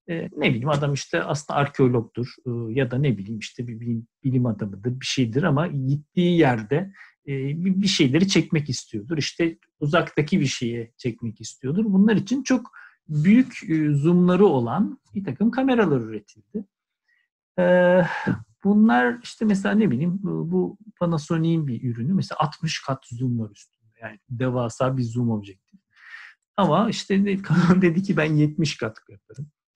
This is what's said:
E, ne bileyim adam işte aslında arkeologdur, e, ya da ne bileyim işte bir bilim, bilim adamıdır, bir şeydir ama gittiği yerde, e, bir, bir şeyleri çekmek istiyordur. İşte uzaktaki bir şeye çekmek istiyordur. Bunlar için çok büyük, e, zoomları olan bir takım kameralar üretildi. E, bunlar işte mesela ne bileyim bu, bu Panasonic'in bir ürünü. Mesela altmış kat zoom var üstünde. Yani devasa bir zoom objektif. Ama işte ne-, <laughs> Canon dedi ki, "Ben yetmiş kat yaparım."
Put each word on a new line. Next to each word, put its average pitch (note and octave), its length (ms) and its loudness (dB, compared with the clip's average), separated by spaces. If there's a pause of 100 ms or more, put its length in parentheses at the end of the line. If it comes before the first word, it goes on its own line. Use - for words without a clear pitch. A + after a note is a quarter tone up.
E, E3+ 280 -6
ne A#3 140 0
bileyim B2 180 -2
adam C#3+ 260 0
işte E3+ 280 -4
aslında D3 360 -6
arkeologdur, B2 760 0 (120)
e, B2 40 -6 (220)
ya B2+ 180 -2
da B2+ 80 -4
ne C3+ 200 0
bileyim G#2 200 -10
işte A#2+ 300 -12
bir A2+ 120 -12
bilim, A#2 260 -6 (180)
bilim B2 220 0
adamıdır, G#2+ 540 -6
bir - 60 -10
şeydir B2+ 360 -2
ama D#3+ 240 0
gittiği D3 720 -2
yerde, C#3 540 0 (340)
e, C#3+ 60 -10 (320)
bir, F#3+ 180 0
bir G3+ 40 2
şeyleri E3+ 420 2
çekmek D#3+ 420 0
istiyordur. A#2+ 480 -8
İşte E3 400 -4 (220)
uzaktaki D#3+ 600 0
bir C#3+ 60 2
şeye A#2 500 -6
çekmek A2+ 440 -8
istiyordur. D#3 440 -4
Bunlar G3+ 320 4
için C4 260 -2
çok B3+ 280 -2 (380)
büyük, F#3+ 600 4
e, D#3 220 0
zoomları F3+ 560 4
olan D3+ 540 0 (140)
bir G3 100 -8
takım G3+ 260 -2
kameralar A#3 500 2
üretildi. A2 640 -12 (920)
E, F3+ 60 2 (1000)
bunlar A#3+ 580 4
işte - 220 -8
mesela G3+ 300 0
ne G#3 160 4
bileyim E3+ 320 -2
bu, E3 300 -4
bu F3+ 260 -2 (220)
Panasonic'in E3 640 0
bir A#2 160 -6
ürünü. A#2+ 320 -2
Mesela - 260 -2
altmış D#3 420 -6
kat - 240 -8
zoom A#2+ 340 -4
var G#2 100 -8
üstünde. - 320 -20 (200)
Yani G#2+ 160 -14 (120)
devasa B2+ 680 -2
bir B2+ 60 -2
zoom A#2 280 -2
objektif. G2+ 500 -8 (760)
Ama F#3+ 340 2
işte G3 340 0
ne-, G3 180 -2
<laughs> - 60 -6
Canon F3+ 340 4
dedi F3 200 4
ki, F3+ 140 -2
"Ben D#3 160 2
yetmiş D3+ 440 0
kat A2 220 -8 (100)
yaparım." C#3 420 -18 (240)